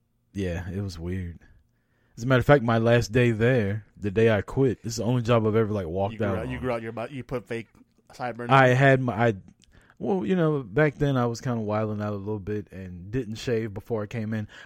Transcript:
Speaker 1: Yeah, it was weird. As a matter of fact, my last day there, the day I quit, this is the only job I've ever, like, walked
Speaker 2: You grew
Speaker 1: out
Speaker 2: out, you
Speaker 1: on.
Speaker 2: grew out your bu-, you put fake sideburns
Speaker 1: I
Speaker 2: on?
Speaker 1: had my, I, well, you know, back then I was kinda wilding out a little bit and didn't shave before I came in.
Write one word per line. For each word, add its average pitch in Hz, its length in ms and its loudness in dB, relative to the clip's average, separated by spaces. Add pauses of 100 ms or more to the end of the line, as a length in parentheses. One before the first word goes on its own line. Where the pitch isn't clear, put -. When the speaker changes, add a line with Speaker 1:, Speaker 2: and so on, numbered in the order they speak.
(340)
Speaker 1:
Yeah, 87 360 -4
it 95 120 -6
was 92 160 -8
weird. 87 420 -8 (760)
As 113 80 -12
a 120 40 -2
matter 131 120 6
of 117 60 0
fact, 143 180 6
my 117 140 2
last 113 340 4
day 120 200 4
there, 107 540 0 (120)
the 104 140 -4
day 113 200 4
I 101 100 2
quit, 131 420 0
this 117 100 -8
is 110 40 -8
the 117 60 -4
only 123 200 0
job 113 220 4
I've 107 100 2
ever, 107 180 2
like, 95 140 -2
walked 98 260 -2
Speaker 2:
You 104 60 -10
grew 104 80 0
Speaker 1:
out 98 100 -2
Speaker 2:
out, 123 100 -6
you 127 80 -6
Speaker 1:
on. - 60 -8
Speaker 2:
grew 123 100 -2
out 117 120 -4
your 113 80 -8
bu-, 113 180 -8
you 135 140 -12
put 123 240 -8
fake 117 200 -8 (460)
sideburns 120 380 -6
Speaker 1:
I 131 200 8
Speaker 2:
on? 123 40 4
Speaker 1:
had 135 260 4
my, 123 120 -2
I, 113 220 2 (640)
well, 190 280 -2
you 185 100 0
know, 156 260 2
back 135 340 0
then 143 220 0
I 123 80 2
was 117 160 -4
kinda 120 180 -4
wilding 107 420 -2
out 104 120 -4
a 101 40 -6
little 104 220 -6
bit 101 320 -8
and 90 400 -14
didn't 113 240 -4
shave 113 380 -4
before 107 300 -6
I - 20 -8
came 107 280 -6
in. 110 140 -4 (180)